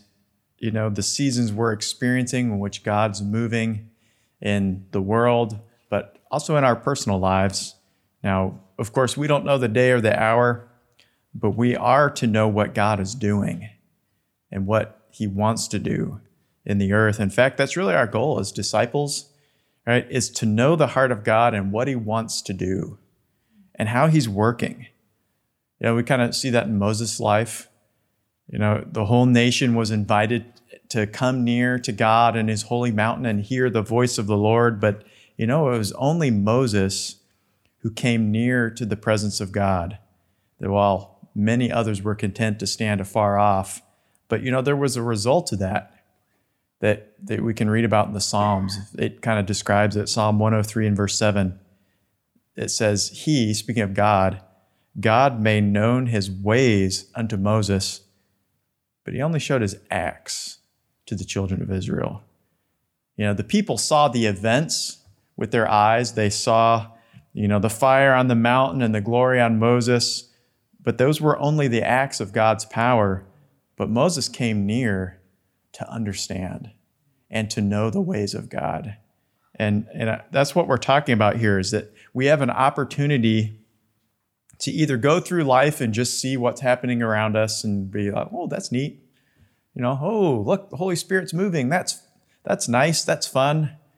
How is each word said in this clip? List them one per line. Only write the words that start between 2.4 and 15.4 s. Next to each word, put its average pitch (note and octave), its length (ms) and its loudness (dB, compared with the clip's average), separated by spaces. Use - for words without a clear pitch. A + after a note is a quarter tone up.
in G2+ 80 -2
which G2+ 220 -6
God's G#2 400 -2
moving A2 680 -2
in G2 520 -2
the G2 100 -2
world, A2+ 580 0
but - 280 -6
also D3+ 240 -2
in C#3+ 80 2
our A#2+ 140 4
personal A#2 420 -2
lives. F#2+ 560 0
Now, F#2+ 380 -2
of A2 160 -8
course, C3 240 0
we D3 100 -2
don't C#3+ 160 2
know C#3 140 0
the B2 100 0
day B2 240 4
or B2 80 4
the A2 180 2
hour, A2+ 480 2
but G#2 220 -2
we A#2+ 180 2
are C3+ 360 2
to C#3 140 -4
know A2 220 2
what G#2 260 0
God G#2 280 2
is G2 140 -6
doing G2+ 520 -2
and F#2+ 160 -6
what G#2+ 440 -2
he - 180 -6
wants G#2+ 400 -2